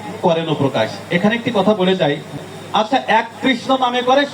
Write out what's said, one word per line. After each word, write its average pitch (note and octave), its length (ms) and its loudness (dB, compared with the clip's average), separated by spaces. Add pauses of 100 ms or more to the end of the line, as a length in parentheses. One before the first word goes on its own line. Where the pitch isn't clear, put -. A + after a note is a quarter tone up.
(220)
করেন E3 320 2
প্রকাশ। C3 360 0 (200)
এখানে G3+ 240 2
একটি A#3+ 200 -4
কথা G#3 200 4
বলে F#3 220 2
যাই। D3 200 2 (560)
আচ্ছা, A3 340 0
এক A3 220 2 (140)
কৃষ্ণ C4 380 2
নামে B3 220 0
করে C4+ 320 4